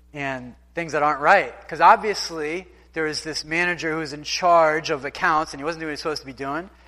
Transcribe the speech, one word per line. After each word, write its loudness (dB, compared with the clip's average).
and -8
things -6
that 2
aren't 2
right?" 4
'Cause -4
obviously 2
there -2
is -4
this -6
manager -2
who's -6
in -12
charge 4
of -4
accounts, 0
and -12
he -6
wasn't -4
doing -6
what -6
he -6
was -10
supposed -6
to -18
be -12
doing, -6